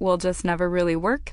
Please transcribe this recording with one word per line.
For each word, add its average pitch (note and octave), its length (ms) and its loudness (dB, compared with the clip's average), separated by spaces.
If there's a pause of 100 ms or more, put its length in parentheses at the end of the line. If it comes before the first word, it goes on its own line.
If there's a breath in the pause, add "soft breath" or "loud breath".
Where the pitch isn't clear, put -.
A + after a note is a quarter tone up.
will F#3 160 2
just F3+ 260 -2
never F3+ 240 0
really F3 280 2
work G3+ 380 -2